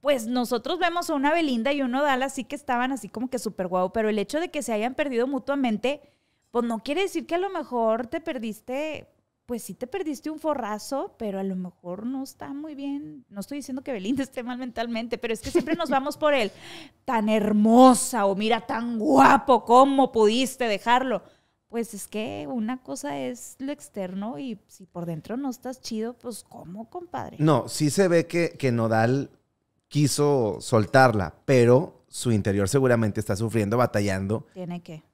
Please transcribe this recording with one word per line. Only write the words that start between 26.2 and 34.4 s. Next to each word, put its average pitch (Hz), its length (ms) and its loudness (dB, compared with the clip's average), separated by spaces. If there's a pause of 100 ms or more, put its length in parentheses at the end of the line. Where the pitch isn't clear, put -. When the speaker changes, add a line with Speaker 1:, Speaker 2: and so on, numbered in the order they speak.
Speaker 1:
¿cómo, 196 440 -16
compadre? - 480 -12
Speaker 2:
No, 147 280 2
sí 151 220 -2
se 190 180 2
ve 165 200 2
que, 170 320 -2
que 135 120 0
Nodal 117 600 2 (560)
quiso 139 720 2
soltarla, 110 720 4 (120)
pero 127 640 4
su - 240 -4
interior 101 380 2
seguramente 117 500 2
está 101 160 -4
sufriendo, 107 400 0
batallando. 104 760 -2